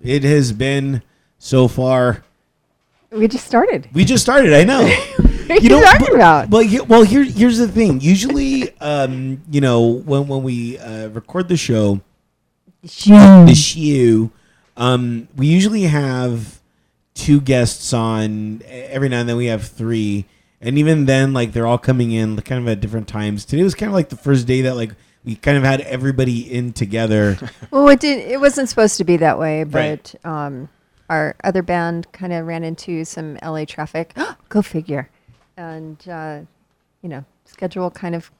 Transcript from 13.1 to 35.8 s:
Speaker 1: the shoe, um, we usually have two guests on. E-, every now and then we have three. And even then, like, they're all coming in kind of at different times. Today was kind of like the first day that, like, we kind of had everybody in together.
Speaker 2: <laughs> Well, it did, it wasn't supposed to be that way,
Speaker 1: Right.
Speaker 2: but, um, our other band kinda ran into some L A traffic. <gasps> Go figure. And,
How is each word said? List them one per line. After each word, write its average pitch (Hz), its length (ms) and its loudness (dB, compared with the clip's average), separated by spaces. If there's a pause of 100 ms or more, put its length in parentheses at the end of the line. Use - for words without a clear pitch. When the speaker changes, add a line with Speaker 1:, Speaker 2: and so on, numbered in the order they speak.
Speaker 1:
the 165 80 10
shoe, 135 760 0 (460)
um, 120 500 -2 (100)
we 135 100 -2
usually 190 380 2
have 127 760 -4 (540)
two 143 260 2
guests 127 540 -2
on. 107 680 -6
E-, 113 60 -20
every 135 420 -6
now 123 120 -2
and 120 100 -4
then 120 80 -2
we 120 80 -2
have 110 200 -4
three. 107 600 -6 (340)
And 123 160 -4
even 151 300 2
then, 135 260 0
like, 120 200 -4
they're 113 140 -2
all 120 120 0
coming 123 340 -2
in 110 300 -4
kind 127 180 -8
of 120 80 -6
at 104 120 -4
different 110 280 -8
times. 104 380 -8
Today 151 160 -2
was 196 120 0
kind 214 140 -8
of 196 60 -6
like 175 160 -2
the 123 60 -16
first 131 300 0
day 127 140 0
that, 127 160 -4
like, 113 140 -8 (340)
we 113 100 -10
kind 143 220 -2
of 135 80 0
had 135 160 0
everybody 127 600 -4
in 123 340 -8
together. 107 640 -2 (160)
Speaker 2:
<laughs> - 160 -20
Well, 285 180 2
it 277 120 4
did, 285 180 -4 (120)
it 262 80 -4
wasn't 269 300 -2
supposed 214 300 0
to 185 60 -4
be 175 120 0
that 151 220 0
way, 156 260 -6
Speaker 1:
Right. 151 580 -8
Speaker 2:
but, 165 80 -14
um, 147 380 -12 (400)
our 156 340 -6
other 185 200 -4
band 170 500 -6
kinda 175 320 -10
ran 165 200 -10
into 160 420 -10
some 156 340 -16
L 156 160 -12
A 156 80 -8
traffic. 160 500 -12 (180)
<gasps> - 180 -20
Go 214 100 -2
figure. 156 480 -8 (480)
And, 160 400 -18 (120)